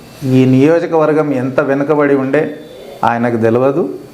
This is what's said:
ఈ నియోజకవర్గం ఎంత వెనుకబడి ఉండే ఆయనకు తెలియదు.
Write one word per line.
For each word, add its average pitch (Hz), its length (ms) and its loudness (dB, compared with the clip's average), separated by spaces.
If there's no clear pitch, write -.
ఈ 131 220 4
నియోజకవర్గం 151 880 2
ఎంత 131 260 -4
వెనుకబడి 143 560 0
ఉండే 135 440 -2
ఆయనకు 117 340 0
తెలియదు. 127 520 0